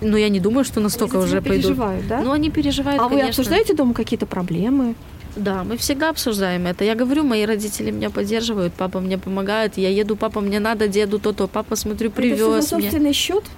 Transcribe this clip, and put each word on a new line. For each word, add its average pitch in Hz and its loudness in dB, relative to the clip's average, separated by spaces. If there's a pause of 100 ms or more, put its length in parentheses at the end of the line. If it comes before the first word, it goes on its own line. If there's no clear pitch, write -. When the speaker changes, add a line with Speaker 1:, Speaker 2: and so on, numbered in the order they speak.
Speaker 1:
Но 214 2
я 214 4
не 196 2
думаю, 233 2
что - -4
настолько 226 0
Speaker 2:
Они 277 2
за 277 2
Speaker 1:
уже 285 2
Speaker 2:
тебя - -2
Speaker 1:
пойдут. 190 2
Speaker 2:
переживают, 196 -2
да? 233 0
Speaker 1:
Ну, 254 0
они 302 0
переживают, 277 0
Speaker 2:
А 226 2
вы 247 2
Speaker 1:
конечно. 269 2
Speaker 2:
обсуждаете 320 2
дома 254 2
какие-то 226 -2
проблемы? 220 0 (400)
Speaker 1:
Да, 196 -2
мы 214 -4
всегда 294 0
обсуждаем 190 -2
это. 180 -2
Я 220 2
говорю, 254 2
мои 220 2
родители 214 -2
меня 208 -2
поддерживают, 208 -2
папа 185 -4
мне 185 -2
помогает, 196 -2
я 190 2
еду, 208 2
папа, 214 -2
мне 202 0
надо, 214 0
деду 208 0
то-то, 208 0
папа, 214 -4
смотрю, 208 -2
Speaker 2:
Это 202 -4
всё 240 2
Speaker 1:
привёз 220 2
Speaker 2:
за - 0
Speaker 1:
мне. 202 0
Speaker 2:
собственный 294 2
счёт? 381 0 (140)